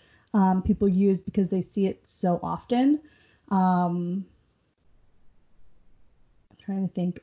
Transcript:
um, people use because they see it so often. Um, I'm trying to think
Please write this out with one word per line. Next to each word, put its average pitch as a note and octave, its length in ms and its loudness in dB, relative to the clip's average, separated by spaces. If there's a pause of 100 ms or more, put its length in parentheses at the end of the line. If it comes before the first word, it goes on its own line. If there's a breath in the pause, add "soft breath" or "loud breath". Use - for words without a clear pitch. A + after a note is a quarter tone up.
(340 soft breath)
um, F#3 280 4
people G3+ 260 0
use F#3+ 320 2
because F#3+ 300 -2
they F#3 120 -2
see F#3+ 260 -2
it - 200 -8
so F3 340 -2
often. C4 600 0 (480 soft breath)
Um, F3+ 760 0 (2250)
I'm - 80 -20
trying G3 300 -6
to - 60 -8
think F3+ 280 -4